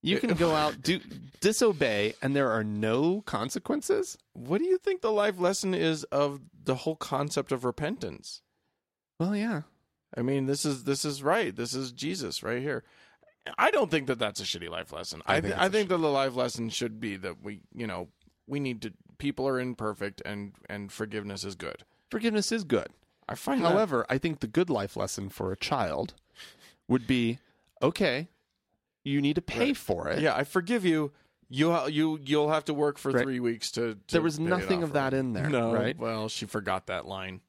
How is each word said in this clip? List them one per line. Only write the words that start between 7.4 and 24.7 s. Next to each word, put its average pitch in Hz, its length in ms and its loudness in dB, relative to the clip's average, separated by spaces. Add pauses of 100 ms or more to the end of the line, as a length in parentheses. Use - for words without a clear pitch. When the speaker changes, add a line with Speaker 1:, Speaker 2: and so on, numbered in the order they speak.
Speaker 2:
of 127 140 -2
repentance? 123 760 -4 (760)
Speaker 1:
Well, 190 160 0
yeah. 202 280 -2 (520)
Speaker 2:
I 127 60 -2
mean, 135 240 2
this 139 180 0
is, 135 200 -2
this 135 220 0
is 143 180 -4
right. 156 320 2
This 120 180 -6
is 131 180 -6
Jesus 131 520 -6
right 120 180 -2
here. 135 220 -6 (760)
I 277 140 4
don't 277 180 2
think 143 180 2
that 127 120 0
that's 107 200 -2
a 107 40 -8
shitty 87 260 -6
life 85 240 -8
lesson. 80 320 -10
Speaker 1:
I - 120 4
Speaker 2:
I, 165 40 2
Speaker 1:
think - 40 -4
Speaker 2:
th-, - 100 -2
Speaker 1:
it's - 80 0
Speaker 2:
I - 20 4
Speaker 1:
a 190 40 2
Speaker 2:
think 208 180 0
Speaker 1:
sh- - 20 -10
Speaker 2:
that 185 80 2
the 160 120 2
life 135 260 2
lesson 120 340 -2
should 110 300 -4
be 107 180 -4
that 92 260 -8
we, 104 180 -12 (120)
you 117 140 -8
know, 90 220 -6 (380)
we 143 120 -4
need 127 240 -4
to, 107 100 -8 (240)
people 139 300 -2
are 131 120 0
imperfect 107 640 -4
and, 101 300 -8 (160)
and 101 220 -10
forgiveness 101 520 -6
is 101 120 -8
good. - 280 -10 (280)
Speaker 1:
Forgiveness 214 400 0
is 220 120 -2
good. 123 240 2 (400)
Speaker 2:
I 104 60 -4
find - 320 0
that 170 60 6
Speaker 1:
However, 175 360 2
I 131 120 0
think 156 200 -2
the 120 80 -4
good 170 220 2
life 101 260 0